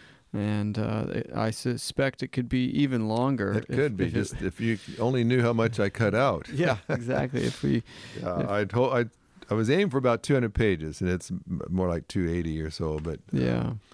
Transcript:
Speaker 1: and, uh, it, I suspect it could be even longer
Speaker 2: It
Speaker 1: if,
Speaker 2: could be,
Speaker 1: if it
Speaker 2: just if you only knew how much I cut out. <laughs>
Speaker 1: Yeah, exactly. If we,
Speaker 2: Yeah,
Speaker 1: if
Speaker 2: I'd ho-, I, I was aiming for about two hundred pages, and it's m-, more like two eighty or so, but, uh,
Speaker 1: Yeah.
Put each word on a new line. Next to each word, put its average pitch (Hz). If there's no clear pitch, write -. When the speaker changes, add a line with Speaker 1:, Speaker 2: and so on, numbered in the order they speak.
Speaker 1:
and, 104
uh, 110
it, -
I 110
suspect -
it 127
could 123
be 127
even 131
longer 113
Speaker 2:
It 107
Speaker 1:
if, -
Speaker 2:
could 110
be, 92
Speaker 1:
if 82
it -
Speaker 2:
just 101
if 95
you 113
only 123
knew 123
how 117
much 113
I 101
cut 104
out. 113
<laughs> -
Speaker 1:
Yeah, 135
exactly. 127
If 123
we, 135
Speaker 2:
Yeah, 175
Speaker 1:
if -
Speaker 2:
I'd 101
ho-, 123
I, 120
I -
was 110
aiming 185
for 127
about 123
two 143
hundred 120
pages, 82
and 90
it's 90
m-, -
more 92
like 85
two 90
eighty 82
or 78
so, 78
but, 78
uh, -
Speaker 1:
Yeah. 120